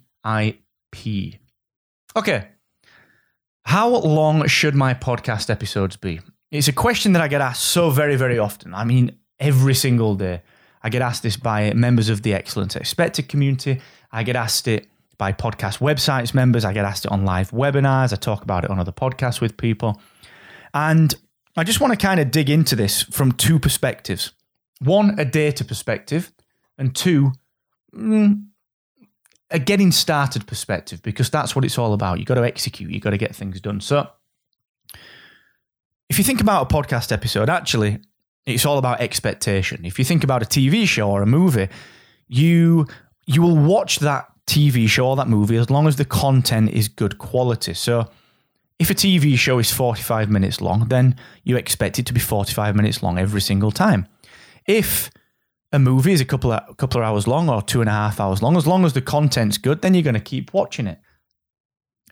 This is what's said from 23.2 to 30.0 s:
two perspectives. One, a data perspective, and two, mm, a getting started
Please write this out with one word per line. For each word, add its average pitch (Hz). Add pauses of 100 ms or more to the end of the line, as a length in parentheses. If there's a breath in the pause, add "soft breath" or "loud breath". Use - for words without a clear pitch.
two -
perspectives. - (480)
One, 202
a 156
data 151
perspective, - (420)
and 131
two, 139 (640)
mm, 214 (1120)
a 165
getting 190
started 143